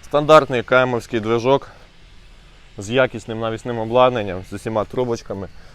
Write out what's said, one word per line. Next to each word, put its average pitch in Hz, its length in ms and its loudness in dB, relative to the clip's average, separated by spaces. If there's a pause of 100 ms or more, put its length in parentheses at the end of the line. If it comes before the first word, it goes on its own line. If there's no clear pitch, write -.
Стандартний 147 600 4
К 127 200 4
М-овський 120 360 -2
движок 117 500 0 (1080)
з 101 120 -12
якісним 120 500 -2
навісним 113 400 -6
обладнанням, 110 680 0
з 98 40 -12
усіма 110 300 -4
трубочками, 110 640 -6 (280)